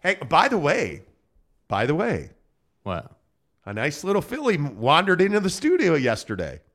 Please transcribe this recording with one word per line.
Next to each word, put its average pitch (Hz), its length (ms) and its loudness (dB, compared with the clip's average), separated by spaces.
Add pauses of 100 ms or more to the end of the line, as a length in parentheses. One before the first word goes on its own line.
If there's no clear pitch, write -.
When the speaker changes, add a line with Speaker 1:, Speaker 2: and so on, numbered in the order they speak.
Speaker 1:
Hey, 190 140 0 (120)
by 170 200 4
the 262 100 0
way, 147 460 -2 (640)
by 107 180 0
the 147 100 0
way. 160 360 -4 (520)
Speaker 2:
What? 90 280 -8 (540)
Speaker 1:
A 101 80 -10
nice 139 300 -4
little 196 180 0
filly 254 340 -2
m-, 143 240 -4
wandered 170 420 4
into 202 180 4
the 190 100 0
studio 302 460 2
yesterday. 101 640 -2 (140)